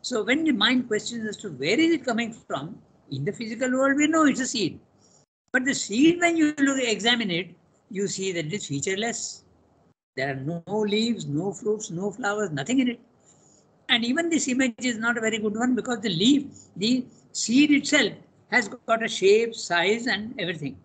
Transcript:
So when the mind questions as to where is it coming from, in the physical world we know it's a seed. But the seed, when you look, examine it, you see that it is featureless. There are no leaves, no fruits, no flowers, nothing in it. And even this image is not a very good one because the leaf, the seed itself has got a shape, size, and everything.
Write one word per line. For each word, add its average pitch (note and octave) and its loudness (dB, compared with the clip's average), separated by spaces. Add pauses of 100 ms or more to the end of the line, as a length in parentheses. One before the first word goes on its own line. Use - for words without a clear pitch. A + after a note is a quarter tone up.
So A3 -4
when C4+ 2
the D#4 2
mind A#3+ 2
questions A3 -4
as G3+ -8
to G#3 -12
where D3+ 0
is E4 4
it - -2
coming A#3 -2
from, E3+ -10 (340)
in C3+ -6
the G3+ -2
physical A#3 -6
world C4+ 2
we D4+ 4
know D#4+ 4
it's C4 4
a C4 -2
seed. E3+ -2 (760)
But B3+ 0
the C4 0
seed, D#4+ 2
when E4+ 2
you D4+ 2
look, C#4 2
examine A3+ 0
it, E3+ -4 (400)
you G3 -4
see F#3+ -4
that E3 -4
it D#3 -6
is G#3 -8
featureless. G3 -6 (720)
There C3+ -4
are C3 -4
no D#3+ -6
leaves, G#3+ -2
no D#3 -2
fruits, G#3+ -4
no F#3 -6
flowers, G#3 -4
nothing D3+ 0
in B3 2
it. A#3 -8 (880)
And A#3+ 2
even E4 0
this E4 0
image B3+ 0
is A#3+ -2
not A#3 -2
a A3+ -4
very A3 0
good G#3 -2
one B3 2
because A3+ -2
the G#3+ -4
leaf, G#3+ 4 (320)
the A#3+ 0 (280)
seed C#4+ 4
itself C4+ 2 (380)
has - 2 (180)
got A3+ 2
a A3+ -2
shape, A3 4
size, G3+ 0
and G#3+ -4
everything. D3 -6